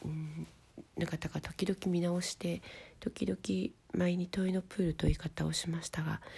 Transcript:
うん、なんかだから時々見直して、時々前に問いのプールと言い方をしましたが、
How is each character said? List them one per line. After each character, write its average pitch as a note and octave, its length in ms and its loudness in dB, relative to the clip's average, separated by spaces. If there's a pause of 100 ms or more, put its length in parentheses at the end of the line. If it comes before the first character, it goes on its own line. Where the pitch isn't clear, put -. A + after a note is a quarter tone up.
う - 40 -6
ん、 D#3 400 -6 (500)
な E3 80 0
ん - 20 0
か D#3+ 100 -2
だ - 120 -6
か - 60 -6
ら D3+ 60 -2
時 - 260 -2
々 F#3+ 180 2
見 F3 160 4
直 F3 200 2
し - 120 -4
て、 F3 300 -4 (360)
時 - 280 -2
々 F#3+ 100 0 (560)
前 F3 220 4
に F3+ 120 0
問 F#3 220 2
い - 20 4
の F#3 120 2
プ - 180 -2
ー F3+ 60 6
ル D#3 80 4
と E3 100 2
言 - 80 8
い - 20 4
方 D#3+ 300 -2
を D#3+ 80 2
し - 160 -2
ま E3 140 -2
し - 60 -8
た - 120 -2
が、 D#3 200 -2 (160)